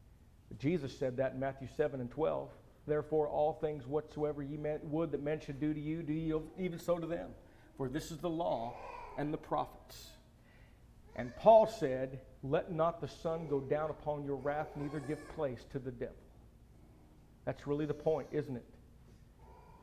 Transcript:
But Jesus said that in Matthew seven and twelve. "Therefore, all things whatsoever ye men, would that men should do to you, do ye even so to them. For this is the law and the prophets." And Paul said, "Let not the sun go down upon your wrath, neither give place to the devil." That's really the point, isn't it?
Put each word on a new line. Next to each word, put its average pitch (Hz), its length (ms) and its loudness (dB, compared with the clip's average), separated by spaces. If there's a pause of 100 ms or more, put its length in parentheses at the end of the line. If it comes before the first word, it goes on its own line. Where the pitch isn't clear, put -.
(480)
But 110 100 -14
Jesus 139 380 0
said 127 200 -2
that 131 160 0
in 127 80 -6
Matthew 131 260 -2
seven 135 340 2
and 120 100 -4
twelve. 143 420 0 (340)
"Therefore, 151 400 2
all 151 280 4
things 151 340 -2
whatsoever 147 540 0
ye 143 140 -4
men, 151 280 0
would 160 280 2
that 143 100 0
men 151 180 0
should 143 180 -8
do 151 160 2
to 156 60 -2
you, 156 220 -2
do 147 100 -2
ye 160 260 2 (200)
even 175 200 -2
so 175 200 2
to 165 80 -4
them. 175 280 -4 (420)
For 135 120 -2
this 151 240 -4
is 160 60 -8
the 175 120 0
law 160 460 0 (400)
and 147 160 0
the 160 60 -2
prophets." - 760 -4 (1040)
And 120 200 -6
Paul 220 300 10
said, 131 540 -2 (220)
"Let 151 300 0
not 165 280 2
the 143 80 -4
sun 165 400 -4
go 143 120 2
down 147 280 0
upon 147 360 -4
your 139 120 -2
wrath, 147 400 -2
neither 147 240 -4
give 147 280 -6
place 135 380 -4
to - 120 -6
the 127 140 -6
devil." 113 220 -6 (1300)
That's 127 200 -6
really 147 200 0
the 147 80 -2
point, 151 360 2
isn't 135 260 -2
it? 117 100 -10 (1160)